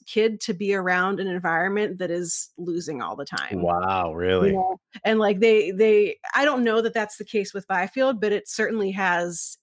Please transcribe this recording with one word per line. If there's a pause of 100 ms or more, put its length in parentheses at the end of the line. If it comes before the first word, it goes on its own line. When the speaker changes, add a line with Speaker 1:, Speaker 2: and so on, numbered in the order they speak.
Speaker 1:
kid
to
be
around
an
environment
that
is
losing
all
the
time."
Speaker 2:
Wow,
Speaker 1:
You
Speaker 2:
really?
Speaker 1:
know? (280)
And,
like,
they,
they, (180)
I
don't
know
that
that's
the
case
with
Byfield,
but
it
certainly
has